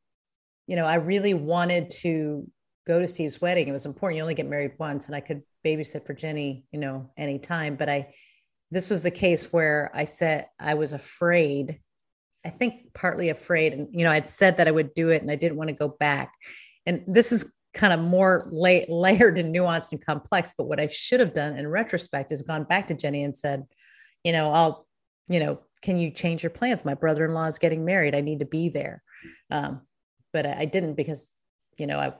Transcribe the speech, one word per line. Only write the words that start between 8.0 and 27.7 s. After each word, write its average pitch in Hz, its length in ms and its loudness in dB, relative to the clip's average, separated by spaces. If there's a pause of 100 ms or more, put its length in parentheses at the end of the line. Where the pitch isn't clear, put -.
this 180 180 -2
was 196 140 0
the 175 80 0
case 175 420 2
where 151 400 2
I 151 140 -4
said 156 400 0 (120)
I 151 140 -4
was 151 220 -2
afraid, 151 880 0 (640)
I - 20 -10
think - 460 -4
partly 175 340 -2
afraid. 156 460 0
And, 147 180 -6
you 170 120 0
know, 165 60 6
I'd 156 180 2
said 185 280 6
that 165 120 6
I - 20 4
would 156 240 2
do 165 160 2
it 160 100 4
and 147 100 -4
I 147 60 -2
didn't 151 220 0
want 156 100 -4
to 147 80 -6
go 151 120 -2
back. 139 440 0 (540)
And 175 200 -2
this 220 240 6
is - 220 2 (220)
kind 196 180 4
of 165 80 2
more 180 500 4
la-, 175 380 6
layered 185 500 6
and 165 160 0
nuanced 170 380 0
and 147 120 -8
complex. - 520 -2
But - 80 -4
what 147 160 -2
I 151 80 0
should - 320 0
have 170 140 2
done 147 240 -2
in 147 100 -6
retrospect 165 640 -4
is 147 100 -6
gone 156 220 -6
back 190 240 0
to 165 60 -4
Jenny 143 300 -4
and 143 120 -6
said, 135 280 -6 (600)
you 170 80 2
know, 156 200 2
"I'll, 160 340 4 (420)
you 175 120 2
know, 147 200 -2 (220)
can 185 160 -2
you 165 120 -2
change 165 320 -4
your 165 80 -2
plans? 240 340 -2
My 139 100 -2
brother-in-law 160 520 0
is 156 120 -4
getting 160 260 2